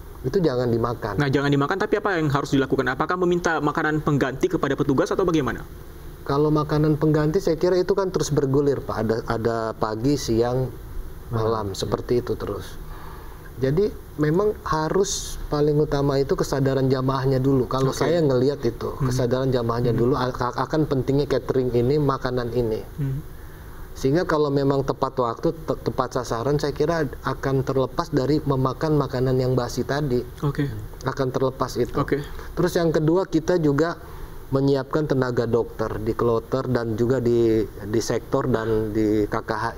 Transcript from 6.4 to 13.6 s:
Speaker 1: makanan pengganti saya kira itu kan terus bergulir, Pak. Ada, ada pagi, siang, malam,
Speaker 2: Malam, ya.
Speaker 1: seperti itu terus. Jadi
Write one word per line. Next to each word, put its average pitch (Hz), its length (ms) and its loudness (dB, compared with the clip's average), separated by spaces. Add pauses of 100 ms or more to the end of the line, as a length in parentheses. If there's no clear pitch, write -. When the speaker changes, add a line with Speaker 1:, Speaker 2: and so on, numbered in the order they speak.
Speaker 1:
makanan 151 480 2
pengganti 156 400 2
saya 165 240 0
kira 180 160 4
itu 180 160 2
kan 190 160 0
terus 156 240 0
bergulir, 139 480 2
Pak. - 160 -8
Ada, 110 200 0 (120)
ada 113 280 0 (200)
pagi, 113 400 0
siang, 120 560 0 (600)
malam, 110 120 0
Speaker 2:
Malam, 110 280 0
ya. - 120 -10
Speaker 1:
seperti - 360 0
itu 113 160 -2
terus. - 400 -8 (800)
Jadi 147 320 2 (320)